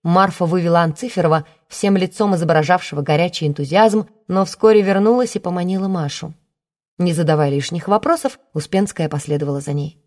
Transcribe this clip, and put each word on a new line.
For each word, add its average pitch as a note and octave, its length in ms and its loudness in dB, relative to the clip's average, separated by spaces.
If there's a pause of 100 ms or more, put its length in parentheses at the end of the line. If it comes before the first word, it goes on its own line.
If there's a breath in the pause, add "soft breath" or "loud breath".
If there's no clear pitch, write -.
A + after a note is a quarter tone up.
Марфа F3+ 420 2
вывела E3+ 340 2
Анциферова, E3 640 0 (220 soft breath)
всем G3 300 0
лицом F#3 400 0
изображавшего D#3+ 680 0
горячий D#3+ 460 0
энтузиазм, F#3+ 580 2 (220)
но F#3+ 160 0
вскоре G#3+ 380 4
вернулась G#3+ 520 2
и G#3+ 60 -4
поманила F3+ 480 -4
Машу. D#3+ 440 -6 (680)
Не F3 140 0
задавая D3 380 2
лишних C#3+ 380 -4
вопросов, C4 500 0 (160)
Успенская F#3 540 -2
последовала D3 520 -4
за C#3+ 120 -8
ней. D3 340 -6